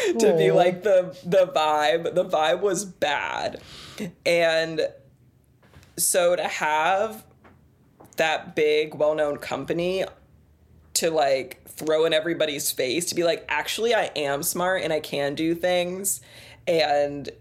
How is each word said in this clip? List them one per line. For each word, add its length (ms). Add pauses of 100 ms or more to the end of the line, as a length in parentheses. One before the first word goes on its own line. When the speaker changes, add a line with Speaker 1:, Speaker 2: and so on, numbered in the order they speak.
(180)
Speaker 1:
to 180
be 140
Speaker 2:
Aw. 40
Speaker 1:
like, 280
the, 420
the 220
vibe, 680
the 100
vibe 360
was 240
bad. 760 (680)
And 640 (1080)
so 400
to 80
have 800 (920)
that 380
big, 400
well-known 440
company 640 (880)
to, 160
like, 460 (100)
throw 380
in 80
everybody's 580
face, 360
to 80
be 100
like, 240
"Actually, 460
I 220
am 260
smart 400
and 100
I 80
can 340
do 200
things. 680 (480)
And 640 (100)